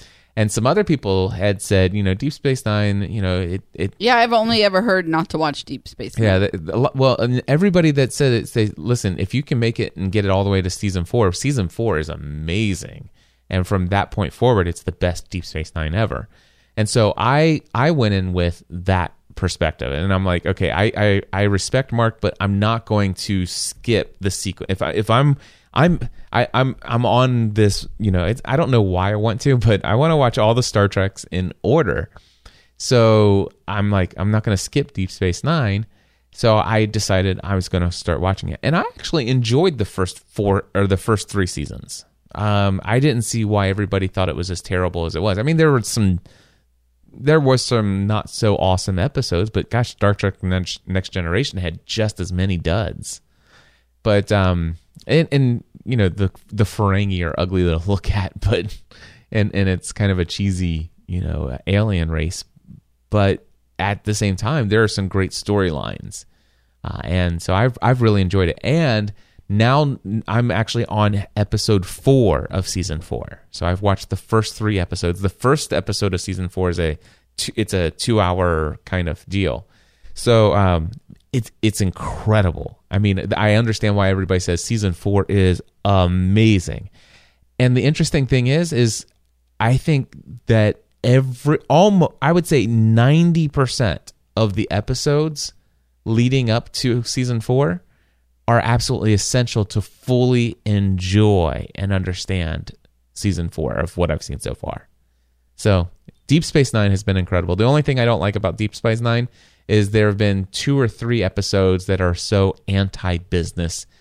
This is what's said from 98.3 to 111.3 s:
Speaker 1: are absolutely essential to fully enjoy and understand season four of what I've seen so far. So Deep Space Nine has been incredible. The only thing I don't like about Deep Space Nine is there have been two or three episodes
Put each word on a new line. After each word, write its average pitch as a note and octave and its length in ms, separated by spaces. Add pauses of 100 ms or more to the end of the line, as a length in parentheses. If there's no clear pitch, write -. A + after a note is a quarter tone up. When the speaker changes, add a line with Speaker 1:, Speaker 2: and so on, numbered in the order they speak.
Speaker 1:
are A#2 140
absolutely A#2 520
essential A#2 520
to - 160
fully B2 760 (100)
enjoy G2 1080
and G2 160
understand F2+ 800 (420)
season F2 360
four C#2 240
of - 240
what F2 120
I've D2 140
seen C#2+ 160
so - 140
far. - 340 (680)
So F#2 320 (380)
Deep D#3 180
Space C#3 260
Nine G#2 200
has G2 120
been G2 140
incredible. F2+ 400
The G#2+ 80
only C#3+ 160
thing C#3 180
I A#2 60
don't A#2 160
like G2+ 160
about G2 200
Deep G#2+ 180
Space A2+ 260
Nine A#2+ 260 (400)
is G#2 220
there G#2+ 160
have G#2 120
been G2+ 340
two C#3 280
or B2 80
three A#2 360
episodes F#2+ 640